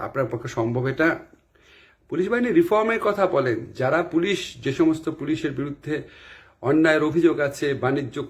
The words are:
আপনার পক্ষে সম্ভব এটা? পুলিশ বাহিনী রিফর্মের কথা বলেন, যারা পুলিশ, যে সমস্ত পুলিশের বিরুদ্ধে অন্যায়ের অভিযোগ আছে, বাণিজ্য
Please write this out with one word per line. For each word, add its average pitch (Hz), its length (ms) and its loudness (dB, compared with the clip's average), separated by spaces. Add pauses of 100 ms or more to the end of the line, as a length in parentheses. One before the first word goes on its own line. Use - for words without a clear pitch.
আপনার 131 240 -2
পক্ষে 120 260 -8
সম্ভব 120 260 -2 (100)
এটা? 160 160 2 (1000)
পুলিশ 185 220 -2
বাহিনী 240 180 0 (100)
রিফর্মের 220 480 2
কথা 202 180 2 (100)
বলেন, 127 220 0 (240)
যারা 139 180 2 (140)
পুলিশ, 180 260 0 (240)
যে 135 160 -2
সমস্ত 160 260 2 (140)
পুলিশের 147 400 -4
বিরুদ্ধে 143 360 -8 (760)
অন্যায়ের 156 400 4
অভিযোগ 160 260 4 (120)
আছে, 143 200 -4 (160)
বাণিজ্য 143 340 -2 (120)